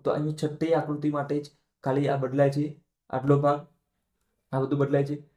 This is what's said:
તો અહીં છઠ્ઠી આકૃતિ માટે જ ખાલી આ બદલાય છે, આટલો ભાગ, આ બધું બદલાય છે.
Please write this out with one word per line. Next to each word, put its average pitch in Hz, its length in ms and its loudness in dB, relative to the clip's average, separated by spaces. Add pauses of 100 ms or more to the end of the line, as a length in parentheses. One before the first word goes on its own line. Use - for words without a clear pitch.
તો - 80 -2
અહીં 151 260 -2
છઠ્ઠી 156 380 -2
આકૃતિ 147 360 0
માટે 147 300 -2
જ 147 60 -8 (380)
ખાલી 139 240 0
આ 139 80 0
બદલાય 139 340 2
છે, 143 140 0 (460)
આટલો 135 300 4
ભાગ, 147 200 2 (920)
આ 131 80 0
બધું 135 180 0
બદલાય 139 260 2
છે. 143 120 -4 (200)